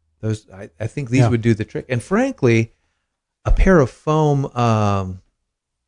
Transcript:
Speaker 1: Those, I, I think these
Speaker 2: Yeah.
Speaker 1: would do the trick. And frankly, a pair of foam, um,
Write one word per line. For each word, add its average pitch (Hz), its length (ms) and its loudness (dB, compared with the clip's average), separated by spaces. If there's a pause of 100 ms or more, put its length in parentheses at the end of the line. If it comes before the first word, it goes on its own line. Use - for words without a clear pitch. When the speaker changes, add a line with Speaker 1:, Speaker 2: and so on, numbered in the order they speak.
(220)
Speaker 1:
Those, 107 280 -6
I, 95 200 -20 (100)
I 110 80 -8
think 135 220 -10
these 127 120 2
Speaker 2:
Yeah. 117 80 4
Speaker 1:
would 117 120 0
do 113 120 2
the 104 120 -4
trick. - 240 -12
And 123 120 -4
frankly, 143 720 0 (720)
a 117 60 0
pair 185 280 4
of 127 100 2
foam, 151 560 -2 (120)
um, 101 640 -2 (680)